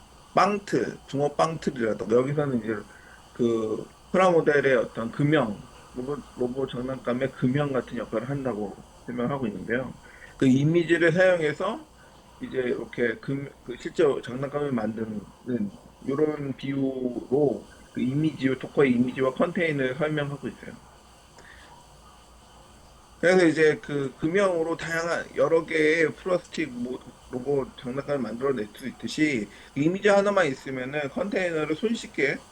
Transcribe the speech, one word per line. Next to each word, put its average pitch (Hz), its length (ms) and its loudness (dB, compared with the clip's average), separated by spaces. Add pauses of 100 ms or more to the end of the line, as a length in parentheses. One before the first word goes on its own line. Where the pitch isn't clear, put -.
(360)
빵틀, 180 640 0 (100)
붕어 143 260 -2
빵틀이라든가 117 800 -2
여기서는 135 460 2
이제 110 160 -4 (580)
그 110 540 0 (240)
프라모델의 156 640 4
어떤 117 360 -2
금형, 143 460 2 (380)
로봇, 131 240 -8 (180)
로봇 127 320 -2
장난감의 127 640 -4
금형 139 380 0
같은 127 260 -4
역할을 113 320 -4
한다고 120 460 -4 (300)
설명하고 123 420 -2
있는데요. 104 460 -4 (440)
그 139 80 4
이미지를 160 680 4
사용해서 185 680 2 (640)
이제 127 160 -8
이렇게 120 580 -2
금-, 139 340 -8 (160)
그 123 140 -10
실제 170 240 0 (200)
장난감을 143 480 -4
만드는 110 1000 -4 (360)
요런 147 480 -2
비유로 131 1080 -2 (280)
그 117 80 -4
이미지, 135 460 0 (120)
도커의 143 320 4
이미지와 127 420 2
컨테이너를 156 640 0
설명하고 147 520 -2
있어요. - 260 -12 (2500)
그래서 180 280 6
이제 151 340 4
그 139 380 -4
금형으로 165 580 0
다양한 165 480 -4 (100)
여러 160 300 4
개의 156 480 2
플라스틱 170 560 -4
모-, 123 300 -8 (320)
로봇 131 480 -2
장난감을 139 400 -4
만들어낼 117 560 -2
수 135 120 -10
있듯이 120 600 -2 (260)
그 - 60 -4
이미지 185 300 2
하나만 196 360 4
있으면은 135 640 -4
컨테이너를 170 680 -2
손쉽게, 190 600 -2 (140)